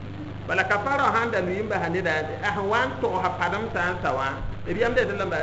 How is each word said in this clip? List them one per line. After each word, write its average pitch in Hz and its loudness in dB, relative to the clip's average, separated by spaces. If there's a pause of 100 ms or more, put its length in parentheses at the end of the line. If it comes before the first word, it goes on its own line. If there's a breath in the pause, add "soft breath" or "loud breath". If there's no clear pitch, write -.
(480)
Bala 185 2
kafaara 269 2
wã 214 4
sã 226 4
n 233 0
da 208 2
loe 180 0
n 214 -2
bas 180 0
neda, 175 2 (300)
a 208 0
sẽn 202 0
wa 220 4
n 262 0 (120)
togsa 185 2
padem 196 0
sã 180 0
n 180 -4
sa 151 0
wã, 135 0 (380)
Nabiyaam 220 2
da 247 4
yetɩ 202 0
la, 196 -2
"Ba, 165 -2